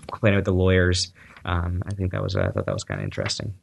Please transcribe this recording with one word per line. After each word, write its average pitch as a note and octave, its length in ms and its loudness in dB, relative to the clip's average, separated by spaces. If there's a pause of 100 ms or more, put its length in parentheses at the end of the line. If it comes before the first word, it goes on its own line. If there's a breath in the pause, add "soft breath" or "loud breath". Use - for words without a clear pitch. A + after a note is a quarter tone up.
(100)
complaining G2+ 260 2
with F#2+ 80 2
the G2 80 2
lawyers. F#2 600 4 (320 loud breath)
Um, F2 420 -2
I G2+ 80 -6
think F#2+ 180 -2
that - 100 -4
was, - 140 -4
uh, G1+ 60 2
I G1+ 80 0
thought G1+ 160 -4
that G1+ 80 -2
was G1+ 100 -6
kinda G1+ 180 -6
interesting. - 600 -6